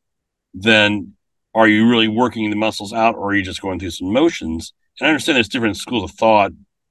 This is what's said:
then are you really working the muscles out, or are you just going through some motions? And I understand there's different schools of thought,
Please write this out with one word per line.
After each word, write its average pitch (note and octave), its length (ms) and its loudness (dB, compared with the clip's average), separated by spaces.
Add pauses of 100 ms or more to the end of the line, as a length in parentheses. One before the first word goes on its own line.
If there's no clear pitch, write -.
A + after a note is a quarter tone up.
(520)
then G#2 600 2 (400)
are A2 140 4
you A2 200 4
really A#2 200 2
working A2 420 -2
the G#2 60 -4
muscles G#2 360 -4
out, A2+ 220 2
or G2+ 160 -6
are G2+ 40 -2
you G2+ 80 0
just F2+ 200 -10
going F#2 160 -6
through F#2 120 -8
some F#2 220 -6
motions? A2+ 640 -2 (260)
And C3 60 0
I D3+ 40 2
understand D3+ 260 0
there's A#2 120 0
different A2 300 -2
schools A#2 260 -6
of - 60 -10
thought, G#2 420 2 (380)